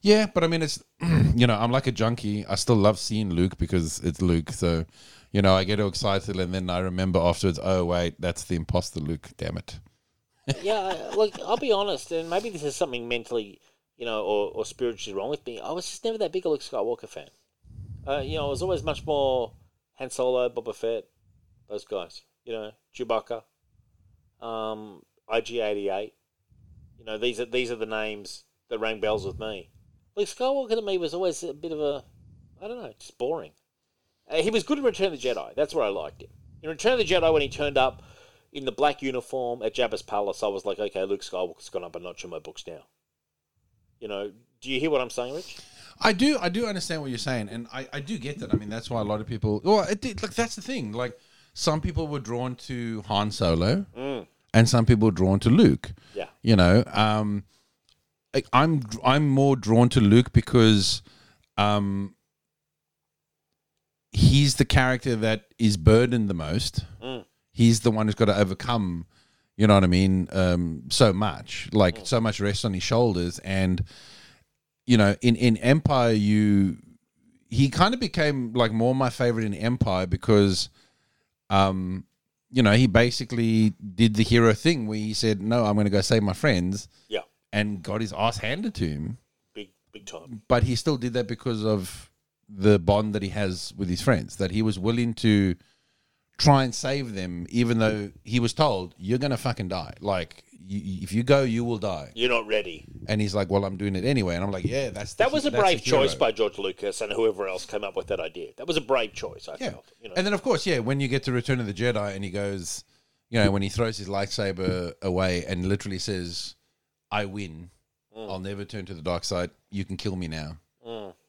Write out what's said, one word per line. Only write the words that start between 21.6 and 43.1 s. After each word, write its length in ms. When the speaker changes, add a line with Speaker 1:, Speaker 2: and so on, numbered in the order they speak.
Speaker 2:
those 160
guys. 380
You 100
know, 180
Chewbacca, 460
um, 600
I 120
G 200
eighty-eight. 540
You 60
know, 120
these 220
are, 60
these 260
are 40
the 100
names 580
that 100
rang 220
bells 260
with 140
me. 300
Luke 120
Skywalker 480
to 60
me 160
was 160
always 280
a 120
bit 180
of 80
a, 240
I 60
don't 120
know, 200
just 180
boring. 340
Uh, 60
he 140
was 120
good 160
in 60
Return 280
of 80
the 80
Jedi. 280
That's 180
where 100
I 40
liked 340
him. 60
In 60
Return 240
of 60
the 60
Jedi, 280
when 100
he 60
turned 300
up 240
in 140
the 60
black 300
uniform 600
at 120
Jabba's 280
palace, 400
I 60
was 160
like, 140
"Okay, 260
Luke 180
Skywalker's 480
gone 140
up 120
a 40
notch 220
in 80
my 80
books 280
now." 160